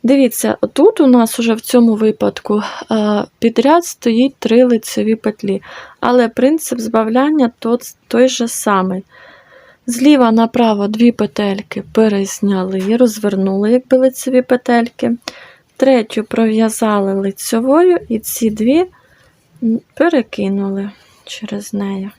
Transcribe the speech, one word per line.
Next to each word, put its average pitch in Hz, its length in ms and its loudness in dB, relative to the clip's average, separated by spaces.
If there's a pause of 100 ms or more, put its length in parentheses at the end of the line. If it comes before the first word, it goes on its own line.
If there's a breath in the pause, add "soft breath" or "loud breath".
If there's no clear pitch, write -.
Дивіться, 247 540 0 (160)
тут 381 280 2
у 294 60 4
нас 240 340 2
уже 226 140 0
в 226 60 -6
цьому 233 340 2
випадку, 208 680 -2 (280 loud breath)
е, 208 340 0 (140)
підряд 262 460 2
стоїть 240 540 -2
три 240 260 4
лицеві 220 500 0
петлі, 208 480 -6 (380 loud breath)
але 247 280 2
принцип 254 520 -2
збавляння 233 680 0 (100)
тот-, 233 360 -4 (120)
той 247 200 2
же 240 200 -4
самий. 190 560 -2 (840 soft breath)
Зліва 254 420 4
направо 226 560 0
дві 226 240 2
петельки 208 680 -4 (100)
перезняли, 196 1040 -2
розвернули, 208 760 0
якби, 254 280 2
лицеві 254 440 0
петельки. 240 760 -2 (600 loud breath)
Третю 233 480 2
пров'язали 220 880 0
лицьовою 262 840 0 (100)
і 226 100 -4
ці - 320 -4
дві, 247 360 0 (760 soft breath)
м, 226 180 0 (140)
перекинули 202 960 -2 (340 soft breath)
через - 500 -12
неї. 196 440 -6